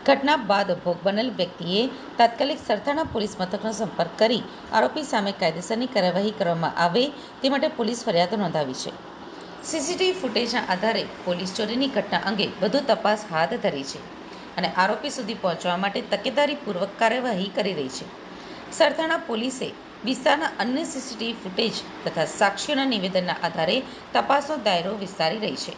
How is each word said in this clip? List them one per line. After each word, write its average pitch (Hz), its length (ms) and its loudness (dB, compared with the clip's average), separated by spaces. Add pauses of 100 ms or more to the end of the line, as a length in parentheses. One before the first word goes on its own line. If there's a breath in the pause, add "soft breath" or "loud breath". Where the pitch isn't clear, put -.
ઘટના 277 400 4
બાદ 196 320 2
ભોગ 170 280 -2
બનેલ 208 280 2
વ્યક્તિએ 180 540 0 (320 loud breath)
તાત્કાલિક 269 420 4
સરથાણા 285 540 0
પોલીસ 208 260 -2
મથકનો 196 340 -2
સંપર્ક 180 440 -2
કરી 220 260 4 (280 loud breath)
આરોપી 254 340 2
સામે 202 260 0
કાયદેસરની 196 640 0
કાર્યવાહી 196 440 2
કરવામાં 170 380 0
આવે 175 280 4 (320 loud breath)
તે 262 160 2
માટે 285 160 2
પોલીસ 240 340 -2
ફરિયાદ 180 340 4
નોંધાવી 151 460 0
છે. - 100 -6 (720 loud breath)
સી 320 180 -2
સી 330 140 -2
ટી 370 160 4
વી 359 100 -2
ફૂટેજના 226 460 0
આધારે 196 400 2 (160)
પોલીસ 180 340 -2
ચોરીની 240 380 0
ઘટના 190 300 0
અંગે 190 340 0
વધુ 277 280 2
તપાસ 208 420 2
હાથ 170 280 2
ધરી 139 340 -2
છે - 140 -10 (480 loud breath)
અને 175 160 4
આરોપી 214 400 2
સુધી 226 320 -6
પહોંચવા 175 360 0
માટે 196 240 0
તકેદારીપૂર્વક 214 1000 0
કાર્યવાહી 226 560 2
કરી 214 180 0
રહી 139 220 -2
છે. - 100 -10 (680 loud breath)
સરથાણા 320 460 2
પોલીસે 247 500 -4 (380)
વિસ્તારના 285 440 2 (100)
અન્ય 247 260 0
સી - 160 -6
સી 233 140 -10
ટી 226 120 -6
વી 233 140 -6
ફૂટેજ 202 340 0 (260)
તથા 160 240 0
સાક્ષીઓના 262 600 2
નિવેદનના 185 580 0
આધારે 170 340 2 (360 loud breath)
તપાસનો 285 440 2
દાયરો 196 380 2
વિસ્તારી 180 480 -2
રહી 147 200 -2
છે. - 140 -8